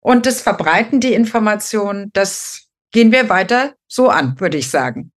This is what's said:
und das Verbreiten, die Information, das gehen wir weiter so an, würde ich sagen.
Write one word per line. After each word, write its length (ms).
und 240
das 160
Verbreiten, 600
die 120
Information, 1000
das 540
gehen 200
wir 160
weiter 460
so 200
an, 320
würde 160
ich 140
sagen. 480